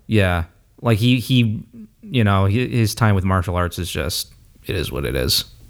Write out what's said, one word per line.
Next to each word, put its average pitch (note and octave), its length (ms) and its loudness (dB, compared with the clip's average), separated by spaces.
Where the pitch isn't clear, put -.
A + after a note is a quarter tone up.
Yeah. F#2 380 2
Like, A2+ 180 2
he, B2 200 4
he, A#2 440 0
you B2+ 220 -2
know, G2 220 2
hi-, G2 60 2
his A#2 440 0
time G#2 200 2
with F#2 100 0
martial F#2 300 0
arts F2 240 -2
is E2 120 -6
just, - 420 -6
it - 100 -6
is - 160 -6
what C2+ 140 -6
it B1 100 -4
is. C2 300 -2